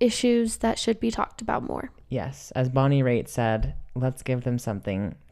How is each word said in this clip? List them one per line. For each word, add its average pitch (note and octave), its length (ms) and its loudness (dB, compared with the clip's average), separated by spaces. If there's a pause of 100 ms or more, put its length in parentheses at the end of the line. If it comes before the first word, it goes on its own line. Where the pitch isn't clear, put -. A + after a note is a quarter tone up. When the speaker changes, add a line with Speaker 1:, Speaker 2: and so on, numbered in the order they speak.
Speaker 1:
issues A#3 580 4
that A3+ 200 0
should - 220 0
be A3+ 100 0
talked - 300 -4
about - 220 -2
more. - 280 -6 (180)
Speaker 2:
Yes. G2 460 -6
As B2+ 140 2
Bonnie C3+ 340 4
Raitt B2 260 2
said, A#2 460 0 (200)
"Let's C3 280 -2
give B2+ 220 -2
them B2 140 0
something G2+ 560 -4 (180)